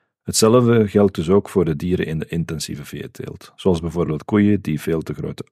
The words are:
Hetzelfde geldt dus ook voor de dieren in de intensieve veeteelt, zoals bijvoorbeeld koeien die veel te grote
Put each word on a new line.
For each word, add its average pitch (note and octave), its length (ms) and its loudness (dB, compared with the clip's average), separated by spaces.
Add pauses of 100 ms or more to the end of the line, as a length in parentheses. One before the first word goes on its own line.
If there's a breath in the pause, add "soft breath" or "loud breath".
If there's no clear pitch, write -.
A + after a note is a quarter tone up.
(220)
Hetzelfde A#2 640 4
geldt G2+ 260 4
dus E2+ 160 -2
ook G2 180 2
voor F2+ 160 0
de D#2 120 -2
dieren F2+ 300 -2
in D#2 120 -4
de - 80 -8
intensieve D#2 580 -6
veeteelt, - 720 -14
zoals F2 240 2
bijvoorbeeld D#2+ 440 -4
koeien G#2 360 2
die D#2 200 -4
veel E2 200 -2
te D2+ 140 -8
grote - 380 -10